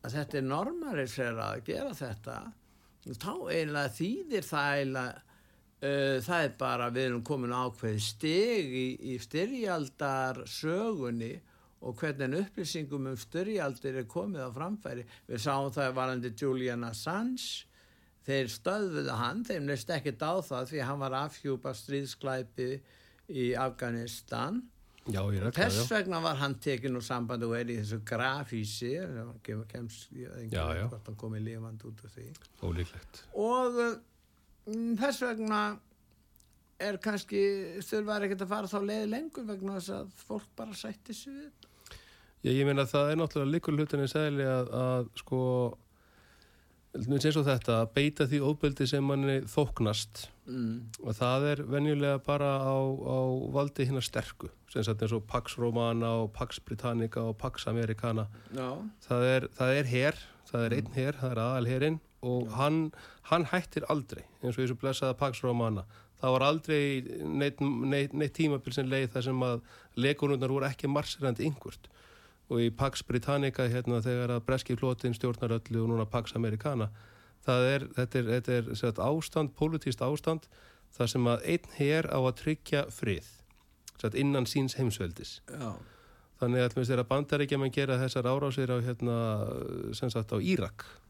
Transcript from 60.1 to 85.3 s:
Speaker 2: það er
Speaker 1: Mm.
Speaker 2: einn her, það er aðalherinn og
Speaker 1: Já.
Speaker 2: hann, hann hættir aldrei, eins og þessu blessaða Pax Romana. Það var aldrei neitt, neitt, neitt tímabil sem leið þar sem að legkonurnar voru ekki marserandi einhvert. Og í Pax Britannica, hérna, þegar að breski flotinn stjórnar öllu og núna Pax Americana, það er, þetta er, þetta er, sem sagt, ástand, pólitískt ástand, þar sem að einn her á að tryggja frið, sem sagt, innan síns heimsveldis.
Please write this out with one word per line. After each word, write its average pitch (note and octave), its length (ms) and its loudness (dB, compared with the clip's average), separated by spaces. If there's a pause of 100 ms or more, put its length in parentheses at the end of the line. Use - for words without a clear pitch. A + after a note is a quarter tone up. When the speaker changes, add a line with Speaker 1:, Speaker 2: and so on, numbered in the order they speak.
Speaker 2:
það A#2 240 0
er - 20 2
Speaker 1:
Mm. A#2 80 4
Speaker 2:
einn G#2+ 160 -2
her, C3 200 0
það C3 180 -2
er A#2 60 -2
aðalherinn C3 600 2 (180)
og B2 260 0
Speaker 1:
Já. A2+ 120 -4
Speaker 2:
hann, D#3 360 4 (300)
hann E3 240 4
hættir - 420 -2
aldrei, C3+ 360 -2 (160)
eins B2 180 -2
og C3 80 2
þessu A#2+ 120 -2
blessaða C3+ 400 0
Pax C3+ 240 0
Romana. A2+ 440 2 (340)
Það C3 120 2
var C3 100 6
aldrei C#3+ 600 2 (180)
neitt, C#3+ 420 0
neitt, C#3 520 2
neitt D3 220 0
tímabil C#3+ 380 2
sem C3+ 140 0
leið C3 280 0
þar B2+ 80 0
sem C3 160 2
að B2 220 2 (320)
legkonurnar C#3 580 2
voru C3+ 160 2
ekki C#3 200 -2
marserandi C#3 600 0
einhvert. - 400 -6 (640)
Og A#2+ 100 2
í A#2 100 6
Pax C3 320 0
Britannica, C3+ 640 0
hérna, A#2+ 400 2
þegar B2 260 0
að A#2+ 160 0
breski B2+ 300 0
flotinn B2+ 400 0
stjórnar A#2+ 360 0
öllu A#2 320 0
og A2+ 60 2
núna A2+ 160 2
Pax A2+ 300 -2
Americana, A2+ 540 0 (520)
það B2+ 260 6
er, C3+ 120 4 (160)
þetta B2+ 240 2
er, A#2+ 60 2
þetta A#2+ 280 2
er, A#2+ 120 4
sem A#2+ 120 -4
sagt, A2+ 220 0
ástand, D3 560 0
pólitískt D#3 480 0
ástand, D3+ 440 0 (440)
þar A#2+ 180 0
sem B2+ 180 2
að A#2+ 180 4
einn - 320 2
her D3+ 300 4
á C#3 120 0
að B2+ 160 4
tryggja D#3 560 0
frið, - 320 -2 (640)
sem - 160 -20
sagt, A2 120 0
innan C#3 300 4
síns C3+ 300 0
heimsveldis. G2+ 720 -2